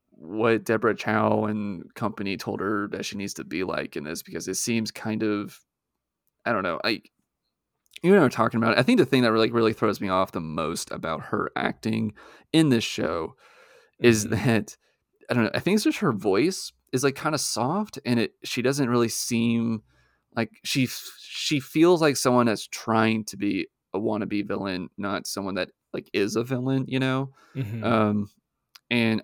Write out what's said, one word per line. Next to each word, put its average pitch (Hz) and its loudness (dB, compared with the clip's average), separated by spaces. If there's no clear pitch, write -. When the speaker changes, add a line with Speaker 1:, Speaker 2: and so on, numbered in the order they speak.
Speaker 1:
what 107 0
Deborah 110 2
Chow 107 2
and 104 -6
company 98 -4
told - -6
her 101 -2
that - -8
she 101 -8
needs 98 -6
to - -10
be 90 -6
like - -6
in 73 -6
this, 80 -8
because 85 -10
it 92 -4
seems 113 -2
kind 110 -6
of, 104 -2
I 117 0
don't 98 0
know, 85 -4
like, - -4
you 170 6
and 202 8
I - 6
were 127 4
talking 117 0
about 113 2
it. - 4
I 135 4
think 240 4
the 147 4
thing 131 4
that 113 4
really, 110 4
really 113 4
throws 107 0
me 101 -2
off 92 2
the 92 -4
most 80 -4
about - -6
her - -4
acting 110 -4
in 160 4
this 117 4
show 85 -4
is 110 6
Speaker 2:
Mm-hmm. - -6
Speaker 1:
that, 110 0
I 120 -2
don't 117 4
know, - 0
I - -2
think 180 0
it's 208 0
just 311 0
her 160 2
voice 107 0
is, 131 0
like, 139 2
kinda 156 -2
soft, 160 -2
and 120 2
it, 107 0
she - -4
doesn't 135 2
really 120 4
seem 117 0
like 113 -2
she 131 0
f-, - -10
she - -4
feels 165 4
like 147 4
someone 123 4
that's 104 -2
trying 110 0
to 101 -12
be 98 -2
a 95 -4
wannabe 104 -2
villain, 98 -4
not 98 -6
someone 98 -6
that, 90 -4
like, - -10
is 101 0
a 117 2
villain, 135 -2
you 131 -2
know? 131 -2
Speaker 2:
Mm-hmm. 113 -4
Speaker 1:
Um, 104 2
and 113 2